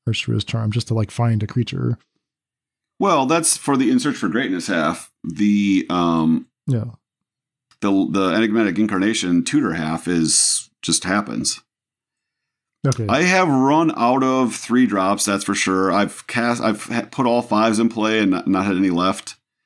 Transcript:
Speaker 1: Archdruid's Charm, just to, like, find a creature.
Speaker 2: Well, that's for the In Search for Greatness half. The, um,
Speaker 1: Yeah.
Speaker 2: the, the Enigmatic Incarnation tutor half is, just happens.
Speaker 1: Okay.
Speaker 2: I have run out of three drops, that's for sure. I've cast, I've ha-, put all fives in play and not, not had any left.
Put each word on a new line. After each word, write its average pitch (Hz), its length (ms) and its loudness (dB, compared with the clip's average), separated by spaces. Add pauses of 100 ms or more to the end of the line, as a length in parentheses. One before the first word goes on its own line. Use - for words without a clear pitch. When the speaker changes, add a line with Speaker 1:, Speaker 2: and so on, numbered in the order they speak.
Speaker 1:
Archdruid's 113 340 -2
Charm, 110 300 -2
just 117 160 -4
to, 113 60 -2
like, 110 180 -2
find 113 320 0
a - 20 -6
creature. 120 500 -2 (1000)
Speaker 2:
Well, 160 280 4
that's 160 300 2
for 139 200 0
the 127 120 4
In 123 120 4
Search 143 160 -2
for - 120 -2
Greatness 92 380 -2
half. 82 460 -2 (100)
The, 101 680 2
um, 82 560 2 (200)
Speaker 1:
Yeah. 117 180 0 (960)
Speaker 2:
the, 101 100 0 (200)
the 95 220 0
Enigmatic 104 460 0
Incarnation 98 640 0
tutor 120 300 0
half 80 340 -6
is, - 640 0 (100)
just - 220 -2
happens. 90 580 -4 (1300)
Speaker 1:
Okay. 120 220 -2
Speaker 2:
I 131 140 2
have 185 260 2
run 147 480 2
out 127 280 2
of 131 320 0
three 123 300 2
drops, 98 380 0
that's 101 200 -2
for 101 100 -2
sure. 95 380 0
I've 101 340 -2
cast, 120 340 -2
I've 107 240 -2
ha-, 117 260 -6
put 127 160 -2
all 120 160 0
fives 110 360 0
in 113 100 2
play 110 320 0
and 98 120 2
not, - 160 -4
not 95 180 0
had 98 100 0
any 95 140 2
left. 90 460 -2 (300)